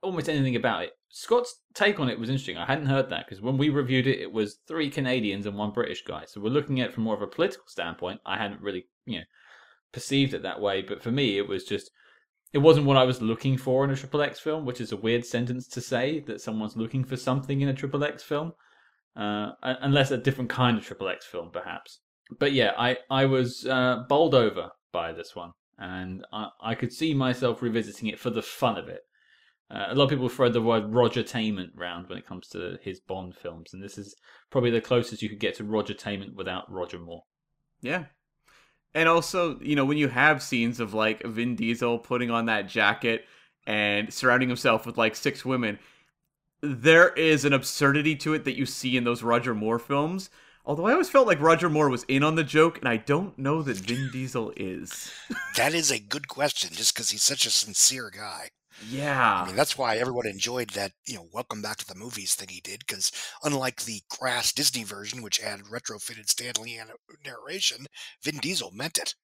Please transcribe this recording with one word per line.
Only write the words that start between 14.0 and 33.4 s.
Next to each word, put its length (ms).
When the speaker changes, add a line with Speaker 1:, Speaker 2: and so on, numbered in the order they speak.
Speaker 1:
X 180
film, 240
which 160
is 100
a 60
weird 280
sentence 440
to 120
say, 460
that 140
someone's 360
looking 280
for 120
something 440
in 80
a 60
Triple 280
X 200
film. 300
Uh, 360
un-, 200
unless 280
a 60
different 340
kind 280
of 60
Triple 240
X 180
film, 260
perhaps. 480
But 140
yeah, 260
I, 200
I 160
was, 400
uh, 420
bowled 260
over 360
by 200
this 240
one. 160
And 540
I, 160
I 140
could 180
see 220
myself 480
revisiting 460
it 100
for 120
the 120
fun 340
of 120
it. 120
Uh, 200
a 40
lot 100
of 60
people 180
throw 220
the 100
word 320
Roger-tainment 840
round 320
when 100
it 80
comes 220
to 340
his 160
Bond 380
films, 360